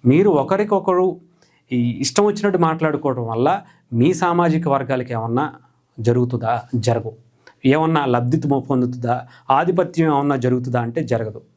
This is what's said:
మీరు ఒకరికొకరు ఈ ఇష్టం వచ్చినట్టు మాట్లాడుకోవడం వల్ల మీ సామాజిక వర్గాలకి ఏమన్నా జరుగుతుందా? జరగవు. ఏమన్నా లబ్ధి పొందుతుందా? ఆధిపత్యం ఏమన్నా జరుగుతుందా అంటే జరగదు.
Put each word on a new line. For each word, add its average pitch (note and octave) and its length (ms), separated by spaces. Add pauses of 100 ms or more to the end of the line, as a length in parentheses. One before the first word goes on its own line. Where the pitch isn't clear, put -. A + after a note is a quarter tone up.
మీరు F3 240
ఒకరికొకరు F#3 840 (560)
ఈ A#2+ 280
ఇష్టం E3 240
వచ్చినట్టు G3+ 340
మాట్లాడుకోవడం D3+ 680
వల్ల C3+ 360 (300)
మీ C3 220
సామాజిక E3+ 540
వర్గాలకి C3 440
ఏమన్నా A#2 400 (480)
జరుగుతుందా? A#2+ 640 (120)
జరగవు. A2 400 (520)
ఏమన్నా D#3 380
లబ్ధి B2 440
పొందుతుందా? B2 760 (240)
ఆధిపత్యం D#3+ 640
ఏమన్నా C#3+ 220
జరుగుతుందా B2 440
అంటే A#2+ 240
జరగదు. A2 380 (140)